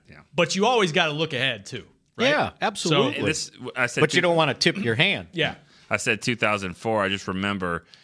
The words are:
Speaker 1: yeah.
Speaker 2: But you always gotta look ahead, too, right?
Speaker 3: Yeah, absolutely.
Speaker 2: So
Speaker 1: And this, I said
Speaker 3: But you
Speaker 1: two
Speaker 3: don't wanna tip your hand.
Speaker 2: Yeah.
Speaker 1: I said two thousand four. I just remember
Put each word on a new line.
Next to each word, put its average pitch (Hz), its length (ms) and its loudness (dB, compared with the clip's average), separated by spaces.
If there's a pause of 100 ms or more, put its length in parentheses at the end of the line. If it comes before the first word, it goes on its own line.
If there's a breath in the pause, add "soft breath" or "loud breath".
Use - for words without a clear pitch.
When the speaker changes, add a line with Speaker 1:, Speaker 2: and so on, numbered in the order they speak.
Speaker 1:
yeah. - 120 -20 (120)
Speaker 2:
But 170 220 0
you 190 100 2
always 214 280 2
gotta 165 200 2
look 156 200 -2
ahead, 120 320 -2
too, 113 200 -12 (320)
right? 247 120 2
Speaker 3:
Yeah, 240 220 0 (100)
absolutely. 160 520 2
Speaker 2:
So 143 60 -6
Speaker 1:
And 104 80 -2
this, - 240 -4 (240)
I 123 120 2
said 131 140 -2
Speaker 3:
But - 120 4
you 277 40 4
Speaker 1:
two - 40 4
Speaker 3:
don't 170 160 4
wanna 151 160 4
tip - 240 0
your 117 180 0
hand. 143 380 0
Speaker 2:
Yeah. 143 220 -2 (340 soft breath)
Speaker 1:
I 110 80 0
said 110 240 0
two 120 160 0
thousand 101 400 -2
four. 110 260 0
I 95 60 0
just 98 180 -4
remember 95 560 -2 (200 loud breath)